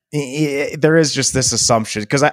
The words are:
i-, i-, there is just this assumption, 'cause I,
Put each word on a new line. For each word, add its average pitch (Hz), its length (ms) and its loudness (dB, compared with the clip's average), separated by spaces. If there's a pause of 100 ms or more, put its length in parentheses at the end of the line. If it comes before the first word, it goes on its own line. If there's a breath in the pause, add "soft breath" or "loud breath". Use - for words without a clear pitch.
(140)
i-, 143 580 -4
i-, - 60 -10
there 156 180 4
is 156 200 2
just 135 180 -2
this 131 180 0
assumption, 110 540 0
'cause 139 160 0
I, 151 120 2